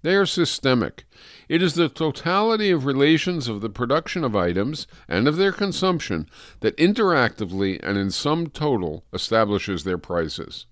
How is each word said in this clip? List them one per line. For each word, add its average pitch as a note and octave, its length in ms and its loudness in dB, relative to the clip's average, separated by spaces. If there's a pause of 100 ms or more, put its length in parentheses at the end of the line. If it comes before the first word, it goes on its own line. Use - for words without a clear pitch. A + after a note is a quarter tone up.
They E3+ 120 2
are G3 120 4
systemic. C3 800 0 (420)
It E3 120 2
is F3 140 2
the E3 140 2
totality G3+ 840 0
of D3 160 2
relations D3 640 2
of G#2 140 -6
the A2 60 -4
production C#3 540 -2
of A#2 140 -2
items F#2+ 500 0 (220)
and G2+ 180 2
of D3+ 100 2
their G3 140 2
consumption F3+ 800 -2 (320)
that - 160 0
interactively A#2+ 1040 0
and G2+ 160 -2
in G2 140 0
sum D#3+ 340 -2
total F#2 640 -4
establishes G2+ 720 0
their F2+ 160 -2
prices. - 720 -6